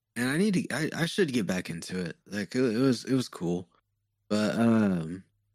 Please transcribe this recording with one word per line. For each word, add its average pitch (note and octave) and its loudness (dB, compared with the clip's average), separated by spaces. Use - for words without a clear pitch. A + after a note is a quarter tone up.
and B2 0
I C#3 0
need G3+ 2
to, - 0
I, D3 -2
I D#3+ -2
should E3 0
get A#2 0
back F2+ -4
into E2+ -8
it. F2+ -6
Like, G2 -6
it, B2+ 2
it A2 2
was, B2+ 2
it A#2+ -2
was B2+ 0
cool, F2 -4
but, G#2 2
um, F#2+ 2